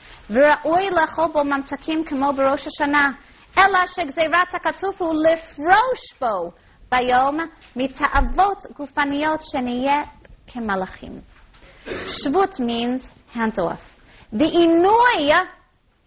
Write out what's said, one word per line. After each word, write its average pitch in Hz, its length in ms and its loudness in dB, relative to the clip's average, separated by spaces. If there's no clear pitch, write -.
V'ra'oi 294 600 2
lechol 320 420 0
bo 302 100 0
mamtakim 285 640 -4
kemo 277 300 -2
b'rosh 269 320 0
Hashanah. 285 480 0
Ela 370 300 4
shegzeirat 330 560 0
hakatufu 349 600 -4
lifrosh 330 1040 0
bo 185 320 -4
bayom 262 580 0
mita'avot 277 840 0
gufaniyot 294 640 -2
sheniyeh 262 520 -2
kemalachim." 196 680 -8
Shvut - 720 -2
means 240 420 -4
hands 226 260 -2
off. 165 220 -4
The 220 140 0
Inui 339 1040 4